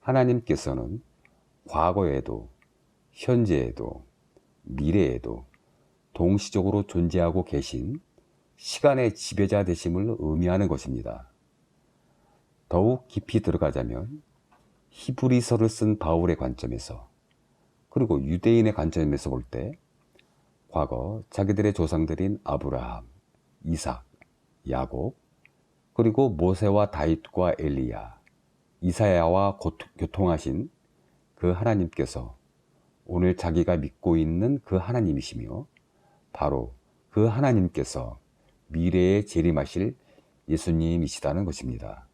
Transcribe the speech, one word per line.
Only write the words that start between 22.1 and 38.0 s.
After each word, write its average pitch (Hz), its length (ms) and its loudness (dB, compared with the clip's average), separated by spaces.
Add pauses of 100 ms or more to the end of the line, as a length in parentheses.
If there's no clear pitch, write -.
아브라함, 64 640 -4 (580)
이삭, 78 400 -4 (640)
야곱, 65 480 -4 (760)
그리고 117 340 4
모세와 98 640 2
다윗과 80 680 0
엘리야, 62 640 -6 (600)
이사야와 92 760 2
고-, - 220 -6 (180)
교통하신 82 760 -2 (680)
그 - 160 0
하나님께서 87 840 -2 (720)
오늘 90 300 2
자기가 85 420 0
믿고 82 380 0
있는 87 480 0
그 95 120 -2
하나님이시며 87 880 -4 (640)
바로 69 420 -4 (340)
그 107 160 2
하나님께서 95 920 0 (480)